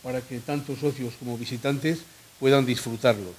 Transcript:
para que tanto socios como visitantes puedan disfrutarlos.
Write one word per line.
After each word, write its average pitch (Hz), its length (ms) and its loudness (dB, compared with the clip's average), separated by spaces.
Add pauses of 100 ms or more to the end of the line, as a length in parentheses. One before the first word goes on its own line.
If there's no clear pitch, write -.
para 127 180 -4
que 123 180 -8
tanto 143 360 -4
socios 127 420 -2
como 120 200 -6
visitantes 139 640 -2 (400)
puedan 135 260 6
disfrutarlos. 117 720 0